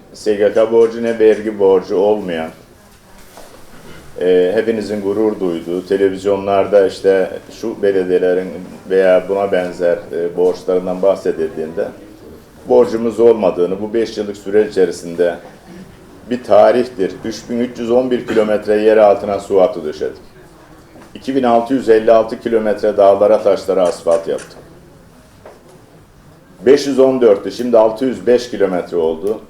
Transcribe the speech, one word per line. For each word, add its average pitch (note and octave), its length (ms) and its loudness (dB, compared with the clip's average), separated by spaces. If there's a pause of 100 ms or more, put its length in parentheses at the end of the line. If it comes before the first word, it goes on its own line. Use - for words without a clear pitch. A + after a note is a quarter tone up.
(120)
S - 220 -4
G G2+ 180 0
K A2 200 0
borcu A#2 300 2
ne A#2 160 -2
vergi G#2+ 400 2
borcu F#2+ 380 2
olmayan, F2+ 540 -2 (1700)
e, F2+ 340 2
hepinizin G#2+ 480 -4
gurur G2+ 380 -2
duyduğu, F2 460 -6
televizyonlarda G2 1000 0
işte F#2+ 440 0 (300)
şu G#2+ 220 -8
belediyelerin F#2 680 0 (420)
veya F#2 380 4
buna G2 240 -2
benzer, F2 460 -2 (140)
e, E2+ 240 -6
borçlarından F2+ 680 -2
bahsedildiğinde E2 840 -4 (800)
borcumuz A2+ 520 2
olmadığını, G2 600 2
bu G#2+ 120 -6
beş A2+ 240 -4
yıllık G2+ 180 -8
süre G2+ 320 0
içerisinde E2+ 680 -2 (920)
bir A#2+ 140 -8
tarihtir. G#2+ 680 2 (120)
Üç A2 120 -8 (140)
bin A#2+ 80 -4
üç A#2+ 200 -6
yüz A#2 120 -4
on B2+ 200 2
bir A#2+ 160 -4
kilometre G#2+ 500 0
yer G#2+ 200 4
altına G2+ 440 2
su G2 200 0
hattı F2 240 0
döşedik. C#2+ 380 -8 (920)
İki C3+ 220 -8
bin C3 60 -2
altı A#2 320 2
yüz A2+ 140 -2
elli A2 240 4
altı A2+ 280 0
kilometre G#2+ 560 -2
dağlara, G2+ 460 4
taşlara F#2 400 0
asfalt E2 460 -2
yaptık. - 300 -8 (2000)
Beş C#3+ 200 4
yüz C3 120 -2
on C3 220 4
dörttü, G2+ 320 2
şimdi A#2+ 260 0
altı A2 260 2
yüz G#2 220 -6
beş A#2+ 240 2
kilometre F#2 460 -2
oldu. E2+ 540 -4